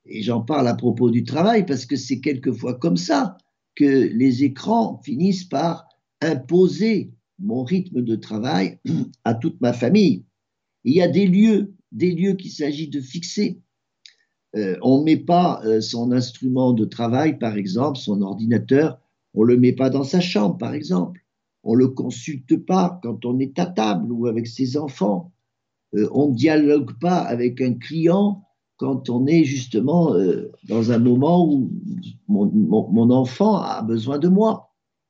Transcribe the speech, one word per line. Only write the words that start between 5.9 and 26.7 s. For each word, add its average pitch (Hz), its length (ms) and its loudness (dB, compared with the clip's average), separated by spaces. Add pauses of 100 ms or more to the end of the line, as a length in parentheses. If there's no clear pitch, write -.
imposer 170 920 2 (280)
mon 113 260 -4
rythme 156 380 -2
de 113 140 -2
travail 107 680 -4
<clears throat> - 400 -6
à 113 100 0
toute 135 260 -6
ma 120 120 0
famille. 123 520 2 (600)
Il 127 100 2
y 180 80 4
a 175 60 4
des 196 180 2
lieux, 202 480 4 (160)
des 170 220 -2
lieux 180 220 0
qu'il - 160 -10
s'agit 147 380 -6
de 143 120 -8
fixer. 175 600 -6 (920)
Euh, 98 280 -4
on 135 200 4
met 156 140 4
pas, 175 480 0
euh, 110 160 2
son 117 320 -4
instrument 127 600 0
de 110 120 2
travail, 123 540 -2
par 107 180 -4
exemple, 117 420 -2
son 101 220 -4
ordinateur, 113 800 0 (340)
on 107 100 4
le 120 140 6
met 123 140 6
pas 131 160 0
dans 135 160 -2
sa 180 160 0
chambre, 180 380 -2
par - 160 -8
exemple. 180 500 -4 (380)
On 113 120 0
le 127 140 6
consulte 131 680 -4
pas 180 460 -2
quand 117 220 -8
on 123 140 -2
est - 200 -4
à 175 80 -2
table 110 460 -2
ou 117 140 -4
avec 117 200 -4
ses 127 300 -4
enfants. 175 560 -4 (640)
Euh, 104 180 0
on 147 160 2
dialogue 143 720 2